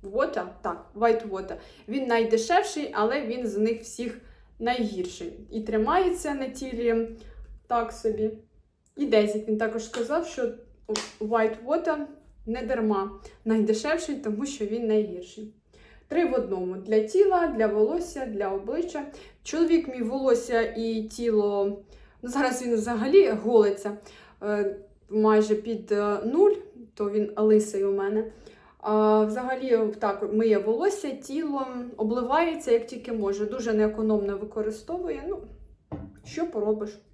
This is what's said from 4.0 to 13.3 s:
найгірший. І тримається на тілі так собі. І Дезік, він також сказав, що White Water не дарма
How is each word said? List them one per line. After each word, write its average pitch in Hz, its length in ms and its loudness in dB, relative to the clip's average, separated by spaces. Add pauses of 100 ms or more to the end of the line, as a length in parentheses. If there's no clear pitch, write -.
найгірший. 214 760 -4 (180)
І 220 100 -6
тримається 294 760 0
на 269 140 -6
тілі 233 600 -2 (580)
так 226 260 -2
собі. 214 380 -2 (680)
І 285 100 -2
Дезік, 214 420 2
він 214 100 0
також 220 260 -2
сказав, 294 420 -2
що - 160 -6 (800)
White 220 360 -2 (100)
Water 320 300 -2 (500)
не 233 160 -6
дарма 214 580 -2 (240)